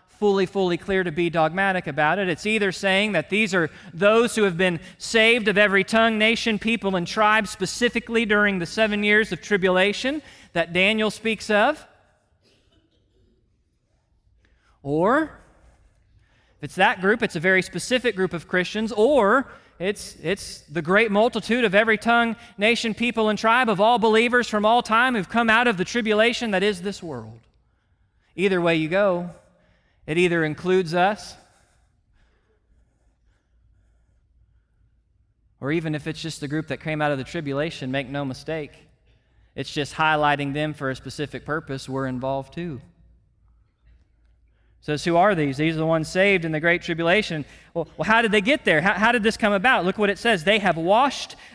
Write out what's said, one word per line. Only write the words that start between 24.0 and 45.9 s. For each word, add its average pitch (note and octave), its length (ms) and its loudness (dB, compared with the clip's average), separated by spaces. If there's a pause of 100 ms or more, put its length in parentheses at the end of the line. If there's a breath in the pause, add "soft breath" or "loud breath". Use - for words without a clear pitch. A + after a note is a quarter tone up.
from G#3 160 -2
all A#3 160 4
time A#3+ 360 2
who've F#3 120 -4
come A3+ 220 0
out A#3 160 4
of A3+ 100 0
the F3 80 -2
tribulation A3 680 0
that F#3 100 0
is G3+ 200 -2
this G3 200 -10
world. A#2 380 -12 (960)
Either F#3 240 0
way E3+ 160 2
you D#3+ 120 0
go, F3+ 420 0 (760)
it D#3+ 120 -2
either E3+ 260 2
includes E3+ 500 -2
us, F#3+ 400 -2 (4000)
or C3+ 120 -6
even D#3+ 220 -4
if D3 120 -8
it's D#3+ 140 -10
just D#3+ 200 -12
the D3 80 -8
group D#3 200 -6
that C3 120 -8
came D#3 200 -6
out D3 100 0
of C#3 80 -4
the B2+ 60 -8
tribulation, C#3+ 640 -8
make C3+ 180 -6
no C#3+ 160 -8
mistake, C#3+ 480 -10 (840)
it's - 180 -10
just C#3+ 220 -6
highlighting D3 600 2
them D3+ 200 -4
for C#3 160 -6
a C3 60 -6
specific C3+ 480 -10
purpose. C#3+ 440 -8
We're C3+ 180 -4
involved C3 480 -6
too. E3+ 260 -10 (2000)
Says, D3 240 -6
"Who E3+ 100 2
are F#3+ 220 4
these?" C#3+ 220 -2
These D#3 180 0
are - 20 -4
the D#3+ 80 -2
ones D#3+ 220 0